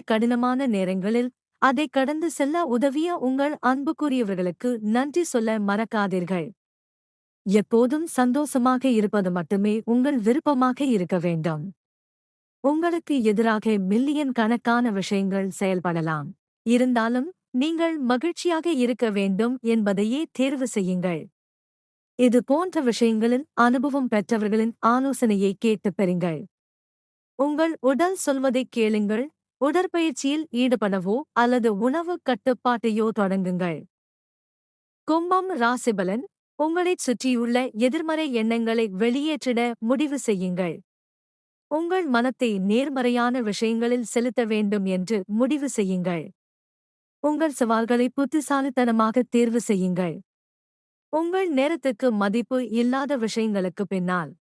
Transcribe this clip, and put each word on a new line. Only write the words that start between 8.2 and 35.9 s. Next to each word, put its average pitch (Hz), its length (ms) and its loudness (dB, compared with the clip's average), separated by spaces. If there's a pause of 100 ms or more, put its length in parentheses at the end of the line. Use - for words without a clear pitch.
இருப்பது 208 400 2
மட்டுமே 196 440 0 (100)
உங்கள் 254 340 2
விருப்பமாக 254 680 2
இருக்க 190 340 2
வேண்டும். 160 460 -2 (1000)
உங்களுக்கு 330 580 0
எதிராக 214 600 2
மில்லியன் 262 500 0
கணக்கான 240 580 0
விஷயங்கள் 196 600 -2
செயல்படலாம். 170 800 -2 (380)
இருந்தாலும், 240 600 2 (260)
நீங்கள் 320 440 0
மகிழ்ச்சியாக 311 720 -2
இருக்க 247 380 0
வேண்டும் 202 520 0
என்பதையே 220 580 0 (120)
தேர்வு 262 340 -2
செய்யுங்கள். 180 560 -2 (960)
இது 247 260 6
போன்ற 320 360 0
விஷயங்களில் 233 640 2 (120)
அனுபவம் 254 520 2
பெற்றவர்களின் 220 640 0 (100)
ஆலோசனையை 226 760 2
கேட்டு 214 340 0
பெறுங்கள். 180 500 -2 (960)
உங்கள் 302 420 0
உடல் 330 380 2
சொல்வதை 269 500 0
கேளுங்கள். 214 560 0 (360)
உடற்பயிற்சியில் 320 840 0 (100)
ஈடுபடவோ 214 640 0 (160)
அல்லது 240 360 2 (100)
உணவு 330 440 -2
கட்டுப்பாட்டையோ 233 880 0
தொடங்குங்கள். 185 680 -2 (1300)
கும்பம் 359 480 0
ராசிபலன், 226 680 -2 (340)